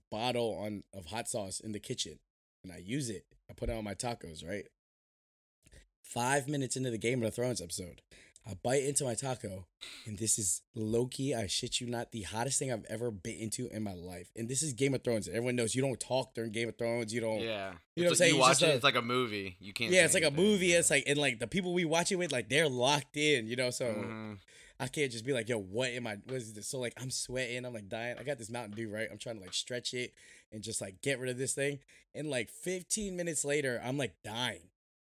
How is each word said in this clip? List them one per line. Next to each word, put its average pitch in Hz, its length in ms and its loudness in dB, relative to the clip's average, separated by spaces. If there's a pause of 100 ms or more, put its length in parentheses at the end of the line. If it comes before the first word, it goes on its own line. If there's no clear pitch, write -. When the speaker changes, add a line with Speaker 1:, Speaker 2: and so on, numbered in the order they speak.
(120)
Speaker 1:
bottle 117 420 0
on, 101 300 -6 (100)
of 92 140 -12
hot 113 200 -6
sauce 98 320 -4
in 107 120 -8
the 104 80 -4
kitchen, 82 400 -6 (440)
and 92 80 -12
I 87 60 -14
use 117 320 -4
it. 98 160 -8 (240)
I - 40 -18
put 117 160 -4
it 120 60 -2
on 110 80 -4
my 101 120 -6
tacos, 85 520 -8
right? 98 200 -6 (1400)
Five 131 440 0
minutes 139 300 -2
into 131 120 -2
the 113 80 -2
Game 117 240 2
of 110 140 0
Thrones 123 260 -2
episode, 87 400 -10 (480)
I 101 40 -8
bite 127 300 2
into 139 200 2
my 123 100 0
taco, 104 540 -6 (380)
and 107 120 -8
this 110 220 2
is 98 220 -2 (120)
low-key, 123 640 0
I 110 120 -2
shit - 340 -2
you 123 60 -8
not, 117 260 -4
the 117 80 -6
hottest 110 380 -2
thing 135 120 -2
I've 110 140 -4
ever 113 260 -4
bit 98 280 -8
into 113 280 -4
in 110 160 -6
my 98 100 -4
life. 90 440 -12
And 117 100 -6
this 135 160 -2
is 156 80 -4
Game 135 220 2
of 123 100 -2
Thrones. 110 240 0
Everyone 123 300 0
knows 113 180 2
you 127 60 2
don't 123 180 0
talk - 340 -2
during 113 200 -4
Game 117 160 0
of 107 80 -8
Thrones. 117 360 -2
You 120 60 0
don't, 110 220 0
Speaker 2:
Yeah. 101 320 -4 (220)
Speaker 1:
you 170 80 2
know 175 80 6
Speaker 2:
It's - 0 -
Speaker 1:
what - 0 -
I'm - 0 -
Speaker 2:
like, 156 80 6
Speaker 1:
saying? 165 160 8
Speaker 2:
you - 20 4
Speaker 1:
It's 127 100 10
Speaker 2:
watch 135 120 10
Speaker 1:
just - 20 6
Speaker 2:
it, 170 80 8
Speaker 1:
a 143 60 6
Speaker 2:
it's 117 100 0
like 131 100 8
a 123 60 4
movie. 113 580 0
You 98 140 -14
can't 120 180 0
Speaker 1:
Yeah, 185 60 6
Speaker 2:
say 170 80 10
Speaker 1:
it's - 80 6
like 180 100 4
a 151 80 4
Speaker 2:
anything, 151 120 4
Speaker 1:
movie. 202 240 6
Speaker 2:
yeah. 170 120 8
Speaker 1:
It's 165 100 4
like, 139 180 6
and, 143 100 4
like, 135 220 2
the 117 80 -2
people 180 260 0
we 180 120 4
watch 165 260 2
it 202 60 0
with, 175 140 0
like, 117 180 0
they're 147 200 6
locked 135 480 2
in, 147 300 4
you 117 80 -4
know? 127 140 2
So 123 220 -2
Speaker 2:
Mm-hmm. 110 420 -4 (460)
Speaker 1:
I 127 80 -2
can't 135 240 -2
just 113 140 -8
be 139 80 0
like, 113 160 -2
"Yo, 120 100 2
what 104 320 -2
am 120 160 -4
I, 104 180 -4
what 127 120 -6
is 113 160 -8
this?" 107 160 -10
So, 139 100 -4
like, 120 180 -4
I'm 127 140 -6
sweating, 123 540 -4
I'm, 123 80 -8
like, 104 160 -10
dying. 117 300 -6
I 110 40 -10
got 135 140 -4
this 110 120 -10
Mountain 113 260 -6
Dew, 113 140 -4
right? 107 220 -4
I'm 107 60 -12
trying 117 200 -8
to, 98 40 -14
like, 92 120 -16
stretch - 400 -4
it 123 200 -4 (380)
and 110 120 -12
just, 107 180 -4
like, 98 200 -10
get 139 180 0
rid 127 120 -4
of 123 60 -4
this 131 160 -2
thing. 139 260 -2 (360)
And, 151 140 -6
like, 123 200 0
fifteen 185 680 -4
minutes 170 280 -2
later, 139 380 2
I'm, 131 140 0
like, 123 260 -2
dying, 107 460 -4 (340)